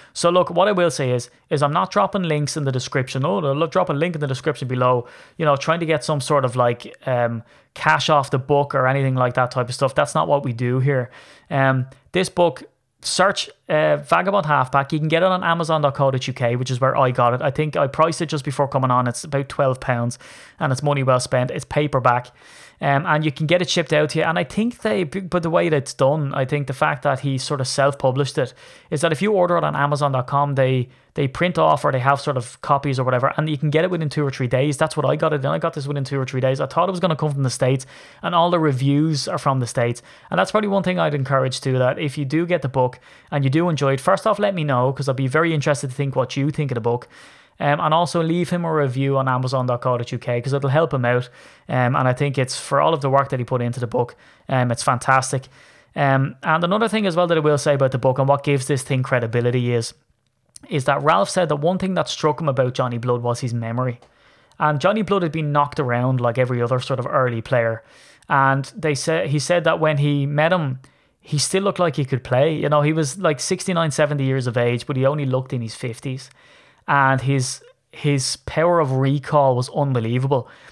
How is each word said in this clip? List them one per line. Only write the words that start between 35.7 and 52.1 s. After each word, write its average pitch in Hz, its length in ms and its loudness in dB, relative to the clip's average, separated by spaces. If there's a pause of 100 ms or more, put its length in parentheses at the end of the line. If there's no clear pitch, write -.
this 139 140 -8
within 143 160 -4
two 139 160 -4
or 131 60 -2
three 131 140 -6
days. 135 220 0
I 143 60 -4
thought 170 200 0
it 190 40 -2
was 180 80 -6
gonna 170 160 0
come 147 180 -2
from 139 80 -2
the 131 80 0
States, 131 380 0 (340)
and 175 140 -2
all 170 160 2
the 170 80 2
reviews 143 680 0
are 147 120 -4
from 135 200 0
the 123 60 -2
States. 120 380 -2 (260)
And - 80 -4
that's 190 140 2
probably 208 180 0
one 196 140 0
thing 180 160 0
I'd 160 160 0
encourage 131 460 0
too, 131 180 0
that 123 180 2
if 151 180 -4
you 147 100 -4
do 156 200 0
get 170 160 0
the 135 80 -2
book 127 300 0 (320)
and 143 120 0
you 135 60 2
do 165 200 2
enjoy 139 240 2
it, 131 60 -2
first - 280 0
off, 208 100 2
let 202 160 0
me 170 100 -4
know, 131 300 2
'cause 135 160 -4
I'd 131 60 0
be 135 100 -2
very 156 260 2
interested 147 380 0
to 127 60 -12
think 139 200 -4
what 127 220 -2
you 139 140 0
think 147 180 -4
of 127 60 -4
the 117 60 -4
book. 120 260 -2 (520)
Um, 147 200 2
and 156 120 0
also 170 300 2
leave 165 300 -2
him 175 140 -2
a 165 60 -2
review 139 460 0
on 131 100 0
amazon 127 380 0
dot 143 160 -2
co 127 160 0
dot 120 140 -8
U 123 80 -4
K, 120 200 -4
'cause 131 140 -4
it'll 139 160 -2
help 143 240 2
him 131 120 0
out. 123 220 0 (400)
Um, 127 280 0
and 131 120 2
I 127 60 2